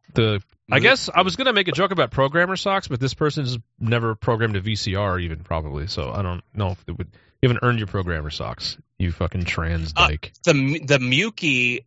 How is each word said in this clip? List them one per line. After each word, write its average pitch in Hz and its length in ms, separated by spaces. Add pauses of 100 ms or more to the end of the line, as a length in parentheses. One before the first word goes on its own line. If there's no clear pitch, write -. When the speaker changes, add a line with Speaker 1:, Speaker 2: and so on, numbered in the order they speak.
(140)
Speaker 1:
the, 107 280 (280)
I 131 60
Speaker 2:
Mm-hmm. 170 80
Speaker 1:
guess 254 280
I 175 100
was 185 140
gonna 254 160
make 202 160
a 165 40
joke 185 180
about 160 220
programmer 165 440
socks, 196 300
but 120 140
this 131 140
person's 139 440 (220)
never 117 340
programmed 110 420
a 95 40
V 104 160
C 95 180
R 98 240
even, 82 220
probably. 78 480
So 65 240
I 101 100
don't 87 220 (100)
know 101 160
if - 160
it 85 100
would, 90 120 (340)
you 131 60
haven't 120 160
earned 120 140
your 104 100
programmer 85 420
socks, - 460 (200)
you 90 140
fucking 87 360
trans 82 500
Speaker 2:
Uh, 170 120
Speaker 1:
dyke. - 240 (120)
Speaker 2:
the, 147 400
the 139 160
Muki 127 880